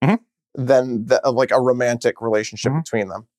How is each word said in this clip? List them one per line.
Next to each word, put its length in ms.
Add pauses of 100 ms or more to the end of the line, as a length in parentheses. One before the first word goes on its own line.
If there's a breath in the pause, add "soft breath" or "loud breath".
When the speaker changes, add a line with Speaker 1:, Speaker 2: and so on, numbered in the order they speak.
Speaker 1:
Mm-hmm. 640
Speaker 2:
than 400
the, 200
uh, 60
like, 180
a 100
romantic 600
relationship 520
Speaker 1:
Mm-hmm. 80
Speaker 2:
between 280
them. 180 (120)